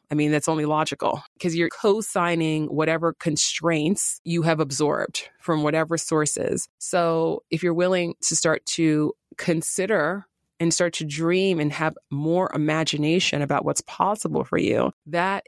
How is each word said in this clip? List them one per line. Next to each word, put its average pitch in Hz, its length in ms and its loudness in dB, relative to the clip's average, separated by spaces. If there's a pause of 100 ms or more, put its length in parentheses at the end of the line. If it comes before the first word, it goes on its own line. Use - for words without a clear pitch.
(120)
I - 20 0
mean, 151 160 2
that's 151 160 2
only 156 180 0
logical 151 560 0 (200)
'cause 165 160 -2
you're 165 140 2
co-signing 170 960 0
whatever 160 480 0
constraints 160 1080 0
you 170 200 0
have 160 180 2
absorbed 143 680 -2 (120)
from 156 240 0
whatever 160 340 0
sources. - 680 -2 (100)
So 165 720 0
if 165 140 -2
you're 170 100 2
willing 175 480 2
to - 140 -2
start - 300 0
to 151 460 2 (240)
consider 185 880 0 (360)
and 165 120 2
start 175 220 2
to 160 100 -6
dream 170 540 2
and 147 140 0
have 156 260 -2 (140)
more 160 420 0
imagination 156 880 0
about 143 220 0
what's 147 240 -2
possible 180 560 -2
for - 120 -2
you, 117 360 2 (140)
that 180 420 -2